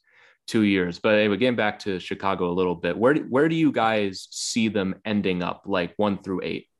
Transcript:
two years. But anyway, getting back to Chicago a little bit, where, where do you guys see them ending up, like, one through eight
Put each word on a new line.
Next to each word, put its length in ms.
two 160
years. 360
But 180
anyway, 200
getting 200
back 240
to 180
Chicago 520
a 40
little 220
bit, 200
where, 200
where 320
do 80
you 160
guys 580
see 380
them 260
ending 380
up, 240
like, 300
one 260
through 220
eight 240